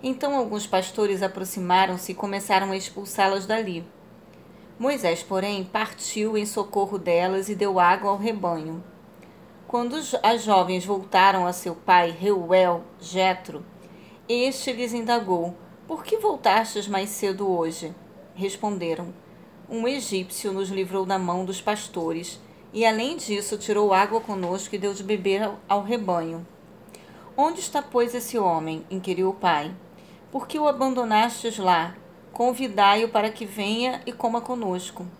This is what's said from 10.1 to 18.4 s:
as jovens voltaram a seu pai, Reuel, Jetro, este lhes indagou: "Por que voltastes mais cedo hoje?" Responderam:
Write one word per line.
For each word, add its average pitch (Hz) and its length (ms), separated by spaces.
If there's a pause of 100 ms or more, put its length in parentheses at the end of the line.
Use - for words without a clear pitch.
as 226 180
jovens 185 420
voltaram 190 640
a 175 80
seu 175 220
pai, 175 340
Reuel, 180 720 (160)
Jetro, 180 640 (640)
este 254 460
lhes 233 180
indagou: 214 640 (320)
"Por 320 160
que 440 140
voltastes 220 680
mais 202 240
cedo 196 360
hoje?" 165 460 (400)
Responderam: 180 800 (560)